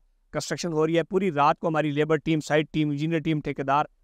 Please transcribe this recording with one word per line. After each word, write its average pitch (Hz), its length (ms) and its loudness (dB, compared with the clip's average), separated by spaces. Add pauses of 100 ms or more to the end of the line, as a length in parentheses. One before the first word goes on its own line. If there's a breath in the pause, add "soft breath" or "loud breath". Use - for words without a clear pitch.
(320)
कंस्ट्रक्शन 156 400 -4
हो 156 120 2
रही 160 120 2
है। 165 80 4
पूरी 190 260 0
रात 143 280 2
को - 100 -4
हमारी 151 240 0
लेबर 151 260 0
टीम, 160 220 0
साइट 151 320 0
टीम, 151 200 0
इंजीनियर 156 300 -2
टीम, 156 180 0
ठेकेदार 143 480 -2 (160)